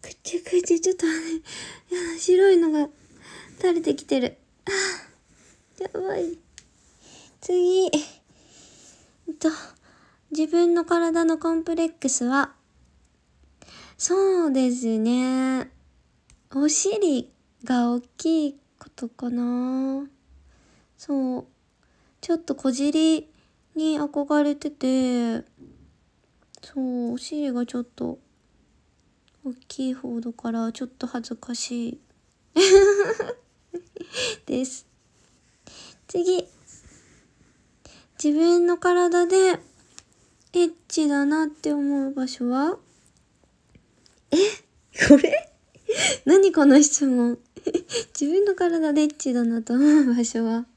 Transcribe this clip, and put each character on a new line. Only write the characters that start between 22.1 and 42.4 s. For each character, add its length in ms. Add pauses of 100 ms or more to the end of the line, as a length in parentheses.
ち 120
ょ 40
っ 40
と 160
小 180
尻 560 (460)
に 240
憧 440
れ 120
て 160
て、 720 (1160)
そ 200
う、 320
お 40
尻 360
が 120
ち 100
ょ 60
っ 40 (100)
と 240 (1300)
大 80 (160)
き 220
い 20
方 260
だ 140
か 180
ら、 220
ち 80
ょ 40
っ 40
と 180
恥 220
ず 80
か 180
し 340
い。 100 (560)
<laughs> 40 (1900)
で 200
す。 200 (1200)
次。 400 (1700)
自 160
分 300
の 100
体 500
で 320 (960)
エ 120
ッ 60 (160)
チ 200
だ 180
な 200
っ 20
て 260
思 360
う 40
場 140
所 220